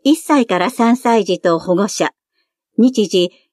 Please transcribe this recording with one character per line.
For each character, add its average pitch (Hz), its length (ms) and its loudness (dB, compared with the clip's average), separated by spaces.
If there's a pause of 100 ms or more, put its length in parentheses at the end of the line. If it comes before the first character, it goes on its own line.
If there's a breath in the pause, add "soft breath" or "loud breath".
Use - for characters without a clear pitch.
一 294 120 4
歳 277 300 0
か 180 120 -2
ら 180 120 0
三 233 260 2
歳 233 280 0
児 180 160 -4
と 170 180 0
保 180 160 -2
護 202 120 0
者。 - 260 -4 (640)
日 226 300 2
時、 180 220 0 (220)